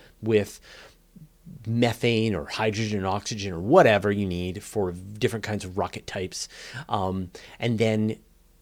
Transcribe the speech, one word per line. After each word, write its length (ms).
with 380
methane 680
or 100
hydrogen 520
and 80
oxygen 460
or 80
whatever 520
you 140
need 360
for 300
different 520
kinds 200
of 120
rocket 300
types. 420
Um, 420
and 200
then, 400